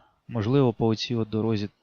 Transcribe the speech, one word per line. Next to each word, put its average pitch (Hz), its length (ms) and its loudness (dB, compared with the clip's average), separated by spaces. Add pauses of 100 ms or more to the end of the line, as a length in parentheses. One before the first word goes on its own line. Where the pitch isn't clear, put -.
(280)
Можливо, 120 440 2
по 113 140 0
оцій 113 280 -2
от 113 140 -2
дорозі 107 400 -2 (140)